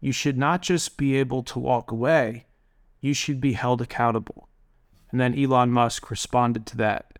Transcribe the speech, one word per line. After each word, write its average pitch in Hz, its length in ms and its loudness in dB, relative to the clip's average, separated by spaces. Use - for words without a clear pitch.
You 135 100 -2
should 135 260 0
not 160 240 2
just - 360 -2
be 139 180 0
able 131 280 0
to - 140 -8
walk 123 320 -2
away, 120 580 0
you 139 140 0
should 135 260 -2
be 131 140 2
held 123 280 0
accountable." 117 680 -2
And 123 100 -2
then 127 140 2
Elon 131 380 4
Musk 120 400 0
responded 117 560 0
to 113 100 -10
that - 420 -2